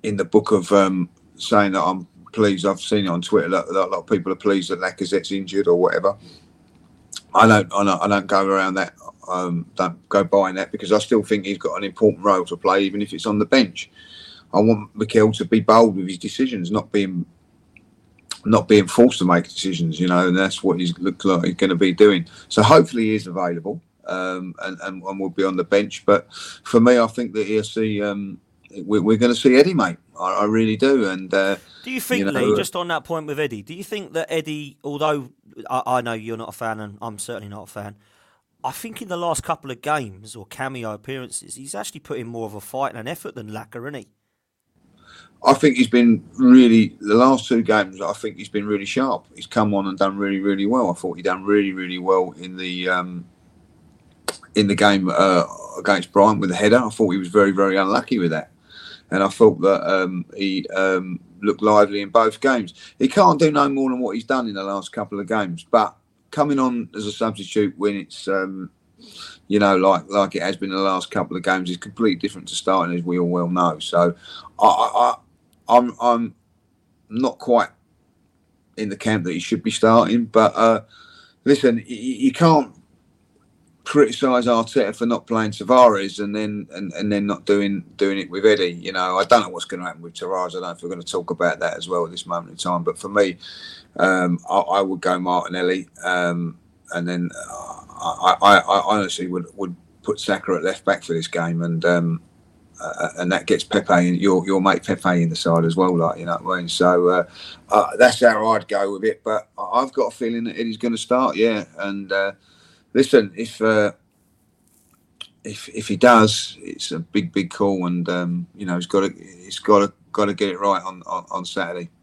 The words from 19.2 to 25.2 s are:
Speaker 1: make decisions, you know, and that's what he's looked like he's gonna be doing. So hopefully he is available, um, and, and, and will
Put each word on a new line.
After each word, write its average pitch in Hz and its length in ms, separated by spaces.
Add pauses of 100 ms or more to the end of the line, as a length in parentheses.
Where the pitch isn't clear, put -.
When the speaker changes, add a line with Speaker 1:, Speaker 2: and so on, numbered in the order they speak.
Speaker 1:
make 87 180
decisions, 82 560
you 90 80
know, 90 220
and 90 80
that's 95 260
what 87 160
he's 87 200
looked 90 260
like 90 200
he's 87 100
gonna 95 200
be 92 180
doing. 95 320 (220)
So - 160
hopefully 123 400
he 110 120
is 98 120
available, 87 540 (240)
um, 92 580
and, 92 200
and, 95 200
and 98 160
will 95 100